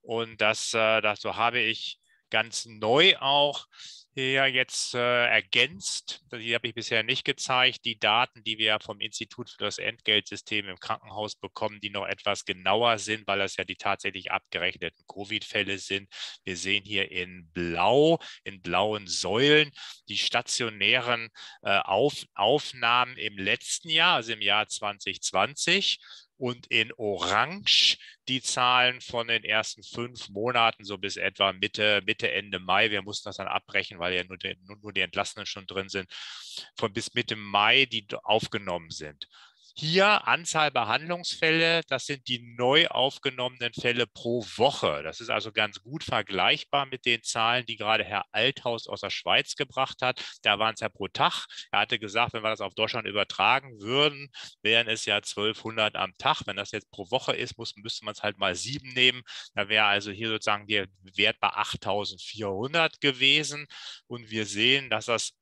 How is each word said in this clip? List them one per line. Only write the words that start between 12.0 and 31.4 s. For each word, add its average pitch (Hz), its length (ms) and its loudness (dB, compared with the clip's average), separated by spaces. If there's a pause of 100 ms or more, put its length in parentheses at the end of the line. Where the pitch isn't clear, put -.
etwas 98 380 -2
genauer 104 540 2
sind, 107 300 -6
weil 98 120 0
das 98 160 -2
ja 95 80 -6
die 92 140 -8
tatsächlich 95 540 -4
abgerechneten 92 760 -6
covid-Fälle 101 720 -6
sind. 98 320 -6 (340)
Wir 92 140 -6
sehen 95 260 0
hier 98 280 -2
in 90 420 -8
Blau, 101 680 4 (240)
in 98 180 -12
blauen 98 460 0
Säulen, 139 640 4 (380)
die 101 80 -4
stationären, 117 1120 0 (320)
äh, 98 180 4
Auf-, 117 540 2
Aufnahmen 123 840 2
im 104 220 -6
letzten 107 520 -2
Jahr, 165 260 4
also 117 180 -2
im 107 80 -8
Jahr 104 260 2
zwanzig 101 540 -6
zwanzig. 143 800 2 (420)
Und 123 260 -6
in 117 280 0
Orange 107 1000 2 (320)
die 131 120 -2
Zahlen 123 600 2
von 117 260 -4
den 113 160 0
ersten 107 400 0
fünf 120 460 -10
Monaten, 113 560 0
so 98 120 -8
bis 98 200 -6
etwa 98 340 2